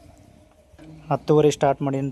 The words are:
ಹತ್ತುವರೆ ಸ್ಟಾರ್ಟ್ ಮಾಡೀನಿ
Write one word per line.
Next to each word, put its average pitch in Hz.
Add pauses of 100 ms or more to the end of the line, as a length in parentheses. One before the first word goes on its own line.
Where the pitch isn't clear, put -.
(1080)
ಹತ್ತುವರೆ 151
ಸ್ಟಾರ್ಟ್ 139
ಮಾಡೀನಿ 135